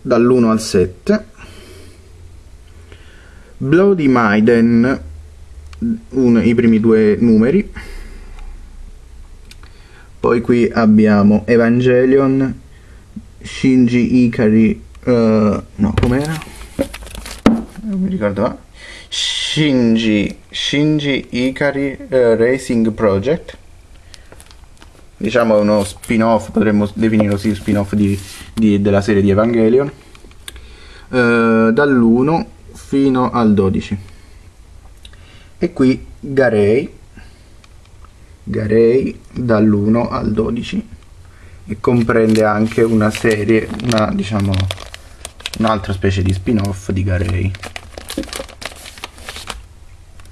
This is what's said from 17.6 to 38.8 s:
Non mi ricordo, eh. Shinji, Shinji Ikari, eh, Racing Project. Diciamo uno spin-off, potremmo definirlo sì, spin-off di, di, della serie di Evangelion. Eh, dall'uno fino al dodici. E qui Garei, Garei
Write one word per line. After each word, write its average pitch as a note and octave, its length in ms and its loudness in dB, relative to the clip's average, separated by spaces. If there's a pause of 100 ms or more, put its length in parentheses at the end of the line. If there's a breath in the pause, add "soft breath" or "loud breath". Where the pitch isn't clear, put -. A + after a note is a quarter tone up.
Non G3 180 -6
mi F#2+ 80 -2
ricordo, G2+ 360 -4
eh. C3 100 -6 (520 loud breath)
Shinji, A2+ 1300 -2 (120)
Shinji C#3+ 800 -2
Ikari, C3+ 680 -4 (120)
eh, A#2+ 260 2
Racing A#2 560 0
Project. A2 680 -2 (1600 loud breath)
Diciamo A2 440 2
uno G#2 260 2
spin-off, A2+ 640 -2
potremmo G#2 420 0
definirlo G#2+ 440 0
sì, G2+ 180 -2
spin-off G2+ 380 -4
di, G#2 260 0 (340 loud breath)
di, G#2 280 2
della G2+ 180 2
serie G2+ 220 0
di G2 80 4
Evangelion. A#2 600 2 (1200 loud breath)
Eh, A#2 600 2
dall'uno C3 760 2 (280)
fino C3 580 0
al A#2 220 2
dodici. G2+ 440 -2 (1600 soft breath)
E F3 140 -4
qui C3 340 0 (140)
Garei, A#2+ 760 0 (1500 soft breath)
Garei A2+ 760 0 (140)